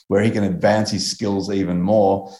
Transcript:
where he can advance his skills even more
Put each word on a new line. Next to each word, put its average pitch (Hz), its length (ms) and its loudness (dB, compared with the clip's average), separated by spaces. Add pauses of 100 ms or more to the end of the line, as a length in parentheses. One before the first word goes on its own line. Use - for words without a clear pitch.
(100)
where 104 140 2
he 113 80 2
can 107 100 -2
advance 104 480 0
his 92 180 -4
skills 98 440 -4
even 90 280 -2
more 98 600 2